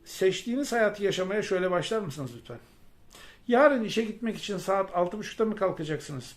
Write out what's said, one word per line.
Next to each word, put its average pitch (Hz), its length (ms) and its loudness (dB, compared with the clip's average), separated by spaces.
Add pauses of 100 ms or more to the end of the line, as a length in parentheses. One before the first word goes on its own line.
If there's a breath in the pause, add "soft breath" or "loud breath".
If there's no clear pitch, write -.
seçtiğiniz 233 640 0
hayatı 208 320 2
yaşamaya 185 380 0
şöyle 185 300 0
başlar 180 280 0
mısınız 143 380 -6
lütfen? 120 220 -16 (880 loud breath)
Yarın 254 360 6
işe 214 200 0
gitmek 220 340 -4
için 202 200 -6
saat 190 380 0
altı 180 220 0
buçukta 220 280 -2
mı 214 100 0
kalkacaksınız? 156 800 -4